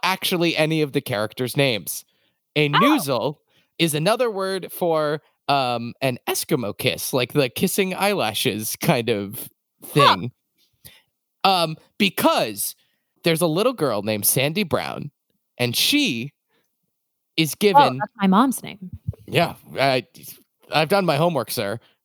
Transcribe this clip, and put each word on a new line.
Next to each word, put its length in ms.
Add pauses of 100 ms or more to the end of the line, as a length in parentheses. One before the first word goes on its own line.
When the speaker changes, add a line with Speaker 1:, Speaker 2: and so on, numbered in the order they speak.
Speaker 1:
actually 540
any 260
of 100
the 80
characters' 560
names. 480 (520)
A 120
Speaker 2:
Oh. 40
Speaker 1:
noozle 640 (420)
is 160
another 360
word 420
for, 500 (260)
um, 540
an 160 (100)
Eskimo 480
kiss, 360
like 200
the 160
kissing 460
eyelashes 800
kind 320
of 400 (340)
Speaker 2:
Huh. 60 (280)
Speaker 1:
thing. 160 (1120)
Um, 320 (220)
because 760 (480)
there's 180
a 60
little 260
girl 300
named 240
Sandy 380
Brown, 480 (440)
and 200
she 560 (1040)
is 180
Speaker 2:
Oh, 60
Speaker 1:
given 380
Speaker 2:
that's 180
my 100
mom's 360
name. 280 (360)
Speaker 1:
Yeah, 280 (240)
I, 280 (640)
I've 160
done 180
my 100
homework, 360
sir. 260 (260)